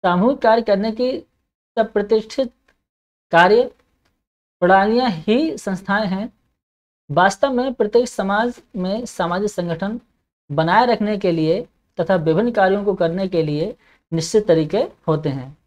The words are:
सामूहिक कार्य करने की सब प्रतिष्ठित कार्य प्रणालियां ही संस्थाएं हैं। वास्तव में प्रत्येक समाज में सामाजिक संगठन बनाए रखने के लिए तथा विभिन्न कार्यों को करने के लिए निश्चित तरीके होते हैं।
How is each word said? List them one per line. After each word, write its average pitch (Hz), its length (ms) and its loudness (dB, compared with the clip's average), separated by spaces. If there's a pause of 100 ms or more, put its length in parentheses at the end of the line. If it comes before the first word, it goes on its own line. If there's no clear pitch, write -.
सामूहिक 190 360 2
कार्य 226 220 4
करने 214 300 0
की 247 280 -4 (560)
सब 220 180 -2
प्रतिष्ठित 220 600 -2 (760)
कार्य 190 320 6 (960)
प्रणालियां 208 520 4
ही 226 460 -2
संस्थाएं 196 500 -4
हैं। 196 260 -6 (800)
वास्तव 196 400 2
में 254 220 -2
प्रत्येक 233 340 0
समाज 214 540 -4 (140)
में 196 300 -4
सामाजिक 185 440 -4
संगठन 180 520 -6 (500)
बनाए 170 340 2
रखने 214 320 0
के 196 140 0
लिए 160 360 0 (320)
तथा 185 160 0
विभिन्न 170 360 0
कार्यों 196 340 2
को 202 80 0
करने 180 340 -2
के 175 160 -2
लिए 151 320 -4 (380)
निश्चित 165 340 0
तरीके 160 300 2
होते 156 520 -2
हैं। 135 380 -10